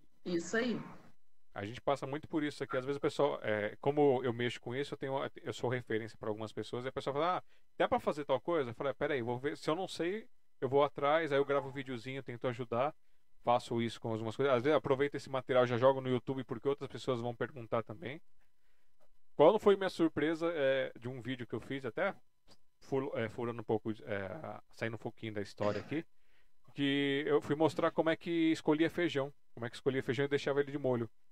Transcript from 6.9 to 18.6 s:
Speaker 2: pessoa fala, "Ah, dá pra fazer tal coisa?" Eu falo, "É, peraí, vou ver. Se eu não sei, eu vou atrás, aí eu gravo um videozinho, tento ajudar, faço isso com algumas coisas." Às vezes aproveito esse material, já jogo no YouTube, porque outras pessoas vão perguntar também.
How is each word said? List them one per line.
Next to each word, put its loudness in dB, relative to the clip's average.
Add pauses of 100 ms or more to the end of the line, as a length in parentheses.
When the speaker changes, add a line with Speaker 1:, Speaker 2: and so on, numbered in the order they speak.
Speaker 2:
pessoa -4
fala, 2
"Ah, -6 (360)
dá 4
pra 2
fazer -2
tal 2
coisa?" 0
Eu -8
falo, -2
"É, 0
peraí, 0
vou -2
ver. -4
Se -6
eu 4
não -2
sei, -4 (320)
eu 0
vou 6
atrás, 2
aí 6
eu 6
gravo 0
um -10
videozinho, -6
tento -6
ajudar, 0 (500)
faço 2
isso -2
com -2
algumas -4
coisas." 4
Às 4
vezes 6
aproveito 2
esse -12
material, 4
já 2
jogo 6
no -4
YouTube, 0
porque -4
outras -2
pessoas -2
vão -4
perguntar -4
também. -12 (1120)